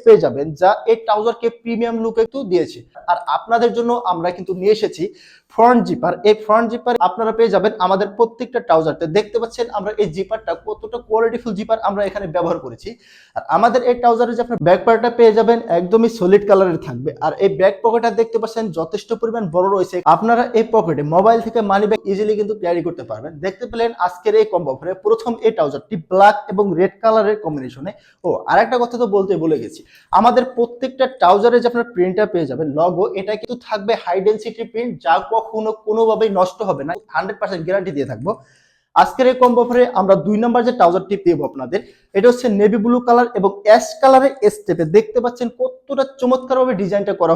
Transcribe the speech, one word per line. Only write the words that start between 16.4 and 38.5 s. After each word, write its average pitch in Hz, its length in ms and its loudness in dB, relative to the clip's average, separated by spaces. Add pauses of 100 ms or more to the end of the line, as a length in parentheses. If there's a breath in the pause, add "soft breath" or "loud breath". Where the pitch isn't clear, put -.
কালারের 185 360 4
থাকবে। 131 240 -8 (160)
আর 156 60 0 (120)
এই 196 160 4
ব্যাক 190 240 2
পকেটটা 226 360 0
দেখতে 226 220 -2
পাচ্ছেন 226 240 -6 (120)
যথেষ্ট 165 320 -8 (120)
পরিমাণ 226 220 -4 (120)
বড় 185 140 2
রয়েছে, 185 280 -2 (160)
আপনারা 226 300 2 (160)
এই 220 140 2
পকেটে 165 300 0 (120)
মোবাইল 220 300 4
থেকে 226 140 -2 (120)
মানি 202 160 2
ব্যাগ 185 140 -2 (100)
ইজিলি 214 280 -2
কিন্তু 208 220 -4
ক্যারি 175 260 -2
করতে - 220 -8
পারবেন। 151 220 -10 (140)
দেখতে 196 260 -8
পেলেন 233 180 -2 (160)
আজকের - 360 -2
এই 214 100 2
কম্বো 160 220 -2
অফারে 156 180 -8 (140)
প্রথম 226 260 0 (160)
এই 220 100 2
ট্রাউজারটি 143 380 -4 (160)
ব্ল্যাক 202 260 6 (160)
এবং 202 120 0 (140)
রেড 185 140 2 (100)
কালারের 214 420 2
কম্বিনেশনে। 135 460 -10 (360 soft breath)
ও, - 20 0 (220)
আর 170 120 4
একটা 240 180 -2
কথা 240 200 -4
তো 240 40 2 (100)
বলতে 196 160 0 (100)
ভুলে 156 220 0
গেছি, - 180 -14 (320 soft breath)
আমাদের 240 300 4 (120)
প্রত্যেকটা 254 500 -2 (140)
ট্রাউজারে 202 420 4
যে 240 100 0
আপনার 240 220 -4
প্রিন্টটা 185 400 0
পেয়ে 160 160 -2
যাবেন 143 180 -4 (120)
লগো, 175 240 0 (160)
এটা 196 120 -6 (100)
কিন্তু 240 140 -10 (120)
থাকবে 214 260 -4 (100)
হাই 180 220 -4
ডেনসিটি 220 460 -2
প্রিন্ট, 233 200 -6 (140)
যা 220 80 2 (200)
কখনো 220 360 -4 (160)
কোনোভাবেই 220 540 2
নষ্ট - 200 -2 (100)
হবে 139 180 -4
না, 170 60 -6 (200)
হান্ড্রেড 190 260 -4
পার্সেন্ট 185 260 -6
গ্যারান্টি 185 300 -4
দিয়ে 135 160 -4
থাকবো। 127 200 -6 (640 soft breath)